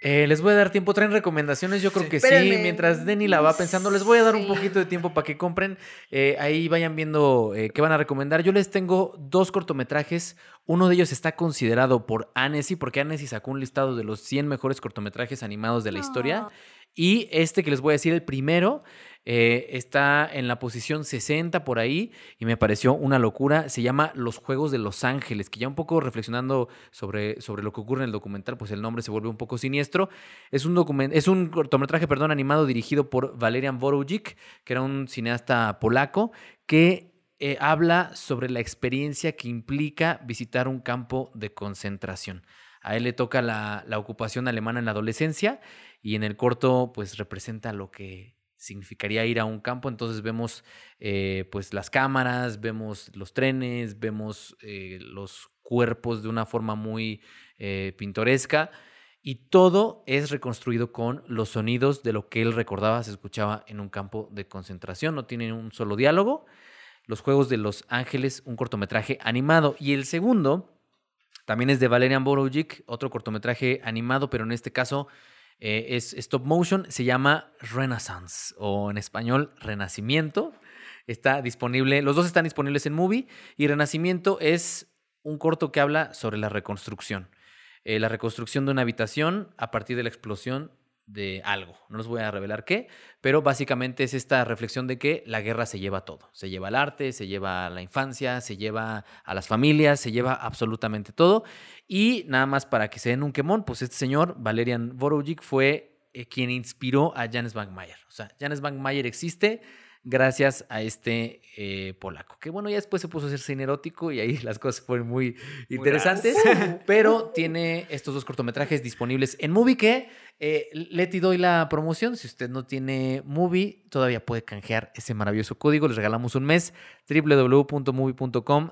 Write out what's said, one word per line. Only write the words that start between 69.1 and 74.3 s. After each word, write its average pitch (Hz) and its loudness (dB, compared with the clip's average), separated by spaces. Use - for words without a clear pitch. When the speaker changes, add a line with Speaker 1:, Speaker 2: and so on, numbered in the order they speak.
Speaker 1:
animado. 143 2
Y 143 0
el 139 -2
segundo 175 2
también 120 0
es 135 4
de 127 6
Valerian 131 4
Borowczyk, 139 0
otro 120 -8
cortometraje 120 -2
animado, 123 -2
pero 113 -4